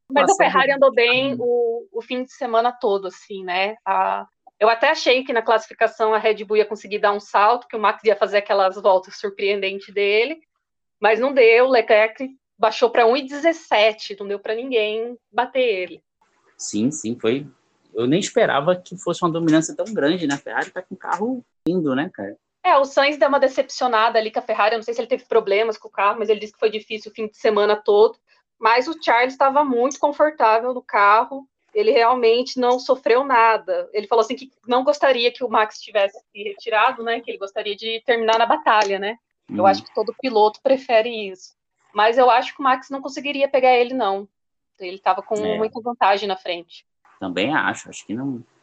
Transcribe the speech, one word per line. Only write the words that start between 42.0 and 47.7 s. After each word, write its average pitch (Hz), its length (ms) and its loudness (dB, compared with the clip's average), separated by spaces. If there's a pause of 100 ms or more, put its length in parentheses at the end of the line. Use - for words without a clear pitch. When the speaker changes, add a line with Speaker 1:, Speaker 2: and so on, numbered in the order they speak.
Speaker 1:
eu 247 100 6
acho 254 240 2
que - 80 -14
o - 20 -4
Max 269 280 0
não 277 100 -8
conseguiria 277 480 -4
pegar 254 260 4
ele, 240 200 0
não. 202 320 -2 (520)
Ele 190 200 -12
tava 190 240 -2
com 220 120 -6
Speaker 2:
É. 214 220 -2
Speaker 1:
muita 220 240 -6
vantagem 214 460 0
na 185 100 -4
frente. - 500 -12 (320)
Speaker 2:
Também 95 340 -4
acho, 107 360 -4